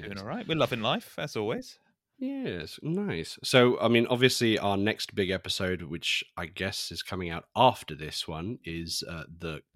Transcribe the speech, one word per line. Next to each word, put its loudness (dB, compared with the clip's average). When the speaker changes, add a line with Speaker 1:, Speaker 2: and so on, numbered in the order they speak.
Speaker 1:
doing -10
Speaker 2:
Yes. -8
Speaker 1:
all -10
right. -8
We're 0
loving 2
life, -2
as -6
always. -4
Speaker 2:
Yes, -6
nice. -4
So, 6
I 4
mean, 6
obviously, 4
our 2
next 0
big 0
episode, -2
which -4
I -6
guess -6
is -8
coming -6
out -8
after 4
this -8
one, -6
is, -6
uh, -10
the -8